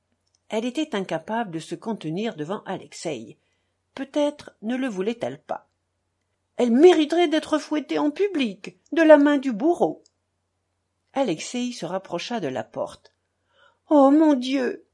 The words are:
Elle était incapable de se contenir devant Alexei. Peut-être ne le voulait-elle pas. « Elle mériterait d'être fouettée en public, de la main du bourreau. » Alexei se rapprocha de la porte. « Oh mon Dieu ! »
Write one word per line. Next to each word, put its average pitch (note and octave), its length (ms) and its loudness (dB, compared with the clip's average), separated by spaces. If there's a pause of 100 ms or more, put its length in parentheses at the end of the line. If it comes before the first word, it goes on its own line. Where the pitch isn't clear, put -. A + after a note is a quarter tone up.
(500)
Elle A3+ 160 -4
était D4+ 300 -6
incapable G3 560 -6
de D#3+ 80 -8
se - 140 -12
contenir F#3+ 640 -8
devant D#3 300 -8
Alexei. C#3+ 760 -12 (560)
Peut-être D4 560 -6 (120)
ne A#3 120 -6
le C4 120 -4
voulait-elle F#3+ 520 -6
pas. « - 300 -12 (880)
Elle A#3+ 140 0
mériterait D#4+ 560 6
d'être D4+ 320 -2
fouettée D4+ 400 -4
en D4 120 0
public, C#4+ 680 -4 (140)
de D#4+ 120 2
la D#4 140 10
main D4 200 4
du C4 160 -4
bourreau. » G#3 500 -2 (1120)
Alexei B3 580 -4
se F#3 140 -12
rapprocha F#3+ 540 -8
de D#3+ 80 -6
la C3 160 -6
porte. « - 500 -12 (760)
Oh C#4 200 6
mon D4+ 240 4
Dieu ! » B3+ 600 -4